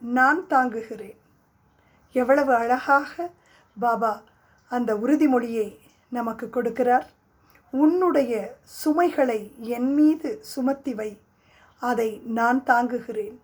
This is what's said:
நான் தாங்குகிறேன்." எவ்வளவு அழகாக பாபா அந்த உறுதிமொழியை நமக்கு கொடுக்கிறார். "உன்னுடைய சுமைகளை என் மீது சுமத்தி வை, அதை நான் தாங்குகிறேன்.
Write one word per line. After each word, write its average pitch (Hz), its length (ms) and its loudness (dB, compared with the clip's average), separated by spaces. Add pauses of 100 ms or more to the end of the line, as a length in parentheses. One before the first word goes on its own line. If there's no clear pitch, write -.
நான் 254 460 2
தாங்குகிறேன்." 220 680 -4 (960)
எவ்வளவு 262 420 2
அழகாக 277 760 0 (500)
பாபா 226 420 -2 (460)
அந்த 240 260 -2
உறுதிமொழியை 240 840 0 (300)
நமக்கு 233 380 -6
கொடுக்கிறார். 247 600 0 (640)
"உன்னுடைய 285 920 2
சுமைகளை 277 960 0
என் 240 360 -4
மீது 302 460 2
சுமத்தி 269 540 -4
வை, 214 260 -10 (600)
அதை 226 380 -2
நான் 233 440 0
தாங்குகிறேன். 240 800 -2